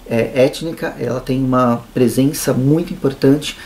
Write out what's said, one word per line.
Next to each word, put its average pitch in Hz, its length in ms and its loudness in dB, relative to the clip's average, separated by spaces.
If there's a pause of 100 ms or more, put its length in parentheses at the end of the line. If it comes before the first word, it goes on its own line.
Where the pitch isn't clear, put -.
é, 113 260 -2 (120)
étnica, 165 560 -4
ela 123 180 -4
tem 131 240 -2
uma 127 400 2 (120)
presença 131 580 2
muito 147 400 2
importante 139 720 0